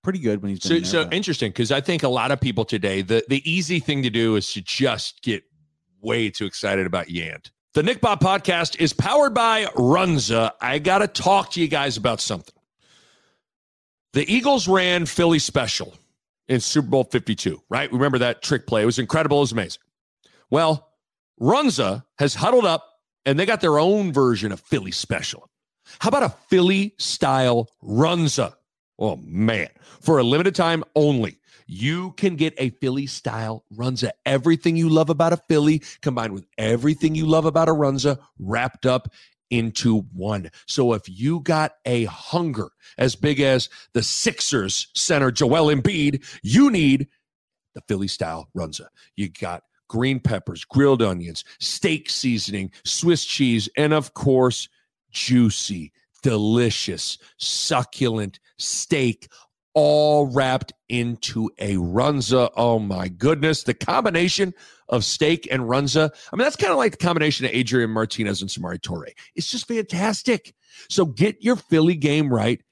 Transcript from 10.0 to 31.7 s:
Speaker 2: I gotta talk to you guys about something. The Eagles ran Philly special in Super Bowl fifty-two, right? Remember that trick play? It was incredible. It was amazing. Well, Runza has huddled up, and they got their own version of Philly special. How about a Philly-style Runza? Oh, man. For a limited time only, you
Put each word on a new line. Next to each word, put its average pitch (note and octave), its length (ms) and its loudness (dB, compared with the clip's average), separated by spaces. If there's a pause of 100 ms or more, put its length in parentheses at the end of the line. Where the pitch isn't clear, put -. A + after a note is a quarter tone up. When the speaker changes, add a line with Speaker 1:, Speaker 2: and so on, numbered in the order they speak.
Speaker 2:
I C3 180 -2
gotta F#3 280 2
talk F#3+ 440 0
to F3 100 -4
you D#3+ 60 2
guys C#3 300 -2
about A2 240 -2
something. - 320 -8 (1600)
The - 200 0
Eagles B3 360 2
ran F3+ 360 2
Philly E3+ 340 2
special - 540 -4 (540)
in B2+ 140 0
Super C#3+ 260 0
Bowl C3 160 2
fifty-two, - 680 -4
right? C3+ 220 -4
Remember C3 280 0
that A#2+ 220 -2
trick - 240 -2
play? A2 180 2
It - 20 2
was A#2 120 2
incredible. C#3+ 420 2
It - 20 4
was B2+ 100 2
amazing. G#2+ 300 -6 (680)
Well, D#3 400 2 (520)
Runza C3+ 640 2 (140)
has C#3+ 180 0
huddled A3+ 300 2
up, E3+ 200 0 (400)
and C#3 140 2
they F#3+ 60 2
got G#3 160 0
their D3+ 180 4
own F#3 340 2
version A#2 380 2
of F#2+ 80 -10
Philly F#2+ 320 -4
special. - 580 -8 (500)
How - 100 -2
about C4+ 140 2
a G3 120 -2 (140)
Philly-style C#3+ 1200 2 (140)
Runza? C#3+ 720 0 (440)
Oh, G2+ 200 -4
man. G2+ 520 -2 (320)
For D#3+ 180 4
a B2+ 40 4
limited D#3 320 2
time E3 280 0 (120)
only, C#3 440 2 (280)
you D3+ 460 -6